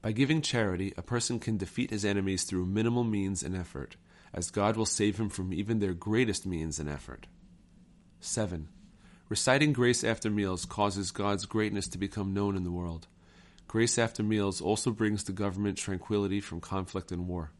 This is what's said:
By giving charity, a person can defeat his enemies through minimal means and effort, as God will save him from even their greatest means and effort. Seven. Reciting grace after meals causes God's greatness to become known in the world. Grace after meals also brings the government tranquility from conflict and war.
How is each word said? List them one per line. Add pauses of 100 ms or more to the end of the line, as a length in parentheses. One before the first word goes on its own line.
By
giving
charity,
a
person
can
defeat
his
enemies
through
minimal
means
and
effort, (360)
as
God
will
save
him
from
even
their
greatest
means
and
effort. (880)
Seven. (600)
Reciting
grace
after
meals
causes
God's
greatness
to
become
known
in
the
world. (600)
Grace
after
meals
also
brings
the
government
tranquility
from
conflict
and
war.